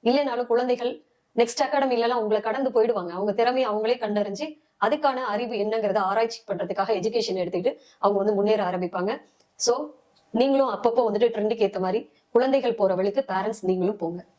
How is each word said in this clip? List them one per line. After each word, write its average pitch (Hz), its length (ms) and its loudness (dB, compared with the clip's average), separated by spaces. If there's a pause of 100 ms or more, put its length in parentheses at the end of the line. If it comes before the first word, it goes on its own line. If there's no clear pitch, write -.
இல்லைனாலும் 247 460 0
குழந்தைகள் 247 420 0 (440)
நெக்ஸ்ட் 233 280 2
அகாடமிலலாம் 247 580 2
உங்களை 214 200 2
கடந்து 240 280 -2
போயிடுவாங்க. 214 420 0
அவங்க 202 200 -2
திறமையை 247 360 2
அவங்களே 214 300 0
கண்டறிஞ்சு 208 500 -4 (320)
அதுக்கான 269 460 0
அறிவு 226 320 -4
என்னங்கிறத 214 480 0
ஆராய்ச்சி 220 400 0
பண்றதுக்காக 190 480 -4
எஜுகேஷன் 196 480 -2
எடுத்துக்கிட்டு 180 300 -2 (260)
அவங்க 202 220 2
வந்து 208 180 0
முன்னேற 208 260 2
ஆரம்பிப்பாங்க. 180 480 -4 (480)
So, 240 140 2 (600)
நீங்களும் 269 400 4
அப்பப்போ 233 340 2
வந்துட்டு 226 260 2
ட்ரெண்டுக்கு 214 340 0
ஏத்த 196 120 -4
மாதிரி 190 220 -2 (320)
குழந்தைகள் 262 460 2
போற 190 140 2
வழிக்கு 202 360 0
பேரண்ட்ஸ் 196 340 -4
நீங்களும் 185 380 0
போங்க. 175 180 -6 (180)